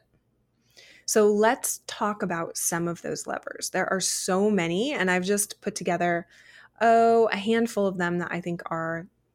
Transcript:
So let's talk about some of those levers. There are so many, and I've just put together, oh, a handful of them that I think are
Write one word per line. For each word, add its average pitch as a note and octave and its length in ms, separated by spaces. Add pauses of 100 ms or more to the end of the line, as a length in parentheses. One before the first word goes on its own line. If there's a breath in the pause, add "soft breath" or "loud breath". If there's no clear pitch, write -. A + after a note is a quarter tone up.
(1080 loud breath)
So G#3 240
let's A3 560
talk G#3 340
about E3+ 360
some E3+ 300
of E3+ 140
those D3+ 240
levers. - 460
There F3+ 200
are F#3 100
so G3 500
many, F#3+ 420
and F#3 160
I've F3+ 160
just G3+ 360
put G3+ 140
together, F3 520 (540 loud breath)
oh, A3+ 500
a F#3+ 60
handful A3 500
of F#3+ 100
them F3 220
that E3+ 120
I E3+ 100
think E3+ 260
are E3 400 (280)